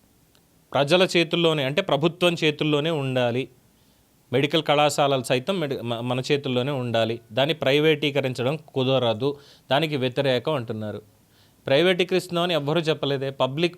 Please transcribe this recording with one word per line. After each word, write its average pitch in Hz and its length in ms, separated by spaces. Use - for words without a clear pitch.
ప్రజల 143 300
చేతుల్లోనే, 165 600
అంటే 147 180
ప్రభుత్వం 170 520
చేతుల్లోనే 151 600
ఉండాలి, 127 500
మెడికల్ 143 300
కళాశాలలు 143 640
సైతం 127 340
మెడి-, 139 240
మ-, 117 200
మన 123 180
చేతుల్లోనే 135 520
ఉండాలి, 117 440
దాన్ని 139 220
ప్రైవేటీకరించడం 143 1000
కుదరదు, 127 560
దానికి 147 260
వ్యతిరేకం 131 580
అంటున్నారు. 110 480
ప్రైవేటీకరిస్తున్నామని 175 880
ఎవ్వరూ 151 260
చెప్పలేదే. 139 500
పబ్లిక్ 143 480